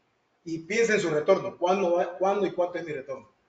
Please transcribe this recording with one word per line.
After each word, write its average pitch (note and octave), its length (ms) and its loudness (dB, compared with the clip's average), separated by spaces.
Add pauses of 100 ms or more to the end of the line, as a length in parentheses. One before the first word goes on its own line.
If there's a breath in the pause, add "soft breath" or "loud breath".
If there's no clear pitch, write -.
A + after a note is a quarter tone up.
(440)
y D#3+ 160 -6
piensa G#3+ 340 2
en F#3+ 60 4
su E3+ 100 0
retorno. E3 480 2
¿Cuándo F3 380 2
va, - 200 -2
cuándo G3 300 0
y - 60 -6
cuánto F3 260 -4
es E3+ 80 -8
mi D3+ 60 -8
retorno? C3 380 -12 (180)